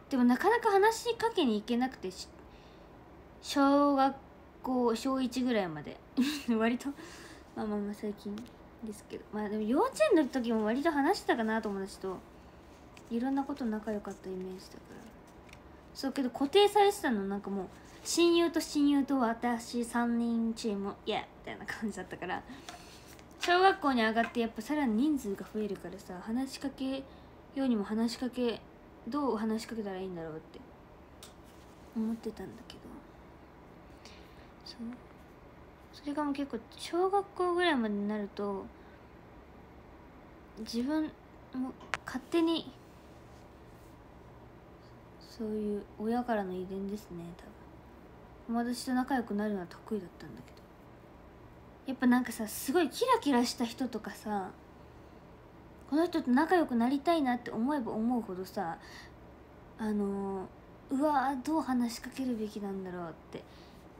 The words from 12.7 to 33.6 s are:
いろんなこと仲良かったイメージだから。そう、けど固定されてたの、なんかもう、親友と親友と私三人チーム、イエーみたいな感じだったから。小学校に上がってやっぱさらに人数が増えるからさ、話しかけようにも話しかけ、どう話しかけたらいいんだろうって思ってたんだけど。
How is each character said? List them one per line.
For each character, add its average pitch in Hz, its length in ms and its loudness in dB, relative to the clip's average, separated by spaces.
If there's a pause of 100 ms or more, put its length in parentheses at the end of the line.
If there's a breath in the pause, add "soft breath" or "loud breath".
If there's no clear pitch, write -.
い 233 100 -2
ろ 262 120 0
ん 277 40 0
な 277 80 2
こ 285 100 -6
と 277 120 -4
仲 214 260 -2
良 208 80 -2
か 202 120 -8
っ - 20 -8
た - 160 -12
イ 190 40 -6
メ 185 120 -6
ー 185 140 -10
ジ - 80 -18
だ - 80 -20
か - 60 -18 (100)
ら。 - 60 -16 (960)
そ - 160 -4
う、 - 40 -2
け 277 100 0
ど 247 60 0
固 277 180 0
定 403 220 8
さ 415 140 6
れ 403 80 6
て - 100 -4
た 285 100 2
の、 196 140 0
な 196 120 -2
ん 202 40 -8
か - 80 -8
も 196 140 -4
う、 - 40 -8 (360 loud breath)
親 339 340 4
友 339 120 4
と 311 120 -2
親 294 260 2
友 285 160 6
と 269 160 2
私 233 640 0
三 233 340 0
人 233 360 0
チ 220 160 -4
ー 202 80 -2
ム、 196 180 -4 (100)
イ 214 60 -2
エ 202 40 0
ー - 60 -2
み - 40 -10 (180)
た - 80 -10
い 104 80 -12
な 208 60 -14
感 - 260 -4
じ - 60 -10
だ 180 60 -6
っ - 20 -14
た 175 120 -10
か 175 100 -8
ら。 - 140 -4 (1000 loud breath)
小 359 180 6
学 370 200 8
校 269 140 2
に 233 100 4
上 220 100 4
が 233 80 4
っ 233 100 -2
て 240 100 0
や 226 60 0
っ 220 40 -10
ぱ 220 100 -8
さ 302 140 -4
ら 294 100 2
に 214 100 2
人 285 220 2
数 202 180 -4
が 196 180 -8
増 214 80 -2
え 208 60 -2
る 196 80 -6
か - 140 -10
ら 196 100 -12
さ、 - 220 -14
話 254 300 -4
し - 80 -12
か 277 100 -6
け 269 340 -4 (520 loud breath)
よ 269 100 0
う - 20 2
に 240 80 6
も 202 80 2
話 220 300 0
し - 40 -8
か 254 120 -4
け、 240 320 -2 (460)
ど 262 260 0
う 220 40 2
話 220 260 0
し - 20 -12
か 226 100 -8
け 226 60 -4
た 196 100 -6
ら 185 80 -6
い 190 40 -6
い 190 40 -4
ん 180 80 -8
だ 165 80 -6
ろ 160 80 -8
う 160 60 -10
っ - 20 -12
て - 220 -16 (1300)
思 226 180 -2
っ - 20 -4
て 220 160 -8
た 190 120 -10
ん 170 120 -10
だ - 120 -18
け - 80 -16
ど。 - 60 -18 (1800 loud breath)